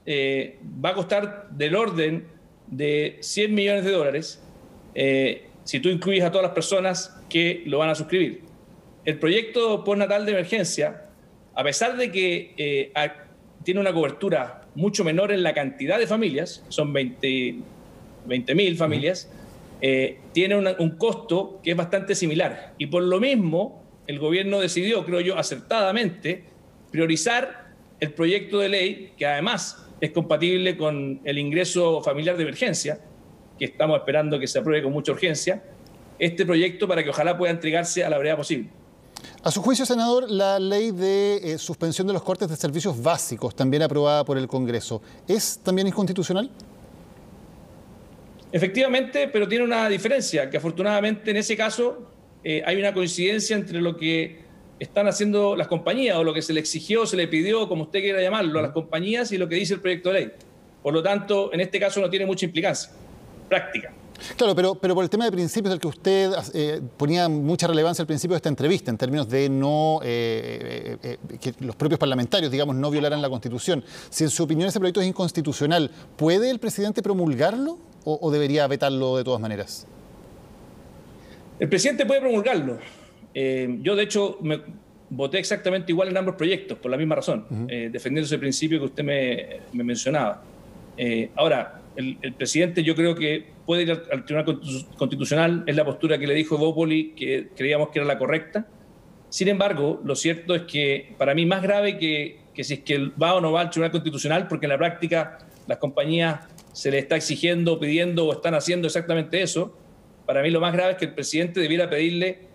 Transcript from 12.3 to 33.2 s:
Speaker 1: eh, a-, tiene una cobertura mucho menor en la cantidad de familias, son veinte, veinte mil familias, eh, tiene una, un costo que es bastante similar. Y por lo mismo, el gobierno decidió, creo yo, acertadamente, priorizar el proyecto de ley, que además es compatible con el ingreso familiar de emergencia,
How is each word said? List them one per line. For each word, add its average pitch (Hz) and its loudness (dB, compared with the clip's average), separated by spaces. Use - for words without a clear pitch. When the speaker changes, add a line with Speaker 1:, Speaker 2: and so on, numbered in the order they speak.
Speaker 1:
eh, 143 -2
a-, 151 0
tiene 185 0
una 190 2
cobertura 156 0
mucho 190 0
menor 180 2
en 190 2
la 160 2
cantidad 143 -2
de 233 2
familias, 180 -2
son - -2
veinte, 131 0
veinte 127 -2
mil 185 4
familias, 160 -2
eh, 131 2
tiene 190 4
una, 190 2
un 165 0
costo - -2
que 165 0
es 175 0
bastante 190 0
similar. 156 -2
Y 147 -6
por 175 0
lo 180 2
mismo, 208 0
el 139 -8
gobierno 196 0
decidió, 185 0
creo 175 -2
yo, 185 -2
acertadamente, 190 -2
priorizar 165 0
el 147 -4
proyecto 196 0
de 196 2
ley, 196 -2
que 143 -2
además 156 -2
es 151 -2
compatible 175 2
con 139 -2
el 143 -2
ingreso 165 2
familiar 156 0
de 165 0
emergencia, 156 -2